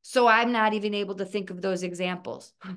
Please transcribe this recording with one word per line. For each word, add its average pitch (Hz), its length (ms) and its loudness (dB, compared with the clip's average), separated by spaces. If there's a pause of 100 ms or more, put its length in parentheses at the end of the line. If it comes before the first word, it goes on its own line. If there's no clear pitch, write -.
So 247 260 2
I'm 233 240 6
not 220 220 4
even 208 220 -2
able 202 220 -4
to 196 100 -4
think 190 240 -6
of 180 100 -10
those 180 220 -2
examples, 180 720 -6 (240)